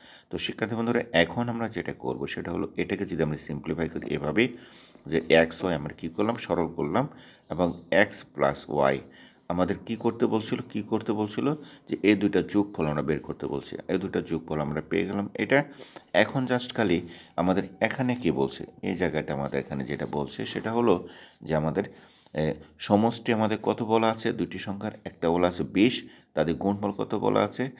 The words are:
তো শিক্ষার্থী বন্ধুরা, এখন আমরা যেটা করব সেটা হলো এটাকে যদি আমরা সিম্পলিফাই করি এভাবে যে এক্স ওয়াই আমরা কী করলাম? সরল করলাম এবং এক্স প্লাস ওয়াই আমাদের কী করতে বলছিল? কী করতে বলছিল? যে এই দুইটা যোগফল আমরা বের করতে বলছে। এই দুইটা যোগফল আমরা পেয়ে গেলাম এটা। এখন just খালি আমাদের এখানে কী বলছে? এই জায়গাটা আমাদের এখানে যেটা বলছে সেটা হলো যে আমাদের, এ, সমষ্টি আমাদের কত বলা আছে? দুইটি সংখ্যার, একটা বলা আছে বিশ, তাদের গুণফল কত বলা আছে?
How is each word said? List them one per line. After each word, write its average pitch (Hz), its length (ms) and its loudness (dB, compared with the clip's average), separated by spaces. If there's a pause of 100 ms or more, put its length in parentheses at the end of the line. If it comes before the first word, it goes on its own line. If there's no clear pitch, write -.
(300)
তো 87 80 -8
শিক্ষার্থী - 380 -4
বন্ধুরা, 117 280 0 (100)
এখন 120 360 2
আমরা 117 200 -4
যেটা 80 240 -6
করব 64 340 -6
সেটা 82 240 -8
হলো 87 260 -4
এটাকে 92 280 -2
যদি 85 180 -2
আমরা 76 140 -2
সিম্পলিফাই 78 520 -4
করি 82 180 -8
এভাবে 76 400 0 (600)
যে 76 220 2
এক্স 82 340 6
ওয়াই 90 120 2
আমরা 76 180 -4
কী - 160 -8
করলাম? 104 260 0
সরল 85 320 0
করলাম 82 400 0 (420)
এবং 85 320 0 (100)
এক্স 98 320 4 (100)
প্লাস 71 340 0
ওয়াই 69 320 2 (500)
আমাদের 90 260 2 (100)
কী 113 100 -4
করতে 113 300 0
বলছিল? 110 340 -2 (100)
কী 107 120 -6
করতে 107 300 -2
বলছিল? 107 420 0 (360)
যে - 140 -2
এই 104 120 8
দুইটা 95 260 2
যোগফল 98 460 0
আমরা 73 140 0
বের 71 180 0
করতে - 280 -8
বলছে। 67 300 -6 (100)
এই 92 100 0
দুইটা 92 240 -2
যোগফল 80 400 -4
আমরা 73 200 -2
পেয়ে 90 240 0
গেলাম 101 280 -4
এটা। 135 300 2 (500)
এখন 117 340 2
just 123 260 -2
খালি 87 340 2 (280)
আমাদের 92 280 2 (180)
এখানে 123 340 0
কী 85 160 0
বলছে? - 340 -2 (160)
এই 95 140 -2
জায়গাটা 76 380 -2
আমাদের 69 260 -2
এখানে 69 260 -6
যেটা 71 260 -4
বলছে 73 340 -4
সেটা 101 260 -4
হলো 117 360 4 (340)
যে 78 140 -2
আমাদের, 78 280 2 (500)
এ, 78 200 0 (260)
সমষ্টি 113 540 2
আমাদের 107 300 2
কত 120 200 0
বলা 113 260 4
আছে? 110 240 -2
দুইটি 90 260 -4
সংখ্যার, 101 320 -6 (120)
একটা - 260 -2
বলা 87 180 4
আছে 90 160 0
বিশ, - 400 2 (300)
তাদের 78 220 2
গুণফল 101 360 -2
কত 107 240 -4
বলা 104 280 4
আছে? 120 360 -4